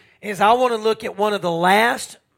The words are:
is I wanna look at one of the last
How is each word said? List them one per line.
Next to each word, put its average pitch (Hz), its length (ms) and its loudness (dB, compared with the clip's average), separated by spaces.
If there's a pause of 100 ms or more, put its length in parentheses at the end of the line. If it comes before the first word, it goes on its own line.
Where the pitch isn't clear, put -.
(220)
is 202 180 -8
I 208 140 4
wanna 247 240 0
look 220 260 -2
at 185 140 -10
one 208 160 0
of 196 80 -4
the 175 100 -2
last 202 640 0 (220)